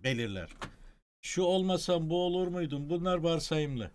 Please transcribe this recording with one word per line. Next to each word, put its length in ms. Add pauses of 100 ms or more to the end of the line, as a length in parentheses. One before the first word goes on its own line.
belirler. 460 (720)
Şu 220
olmasam 680
bu 140
olur 240
muydum? 420
Bunlar 280
varsayımlı. 760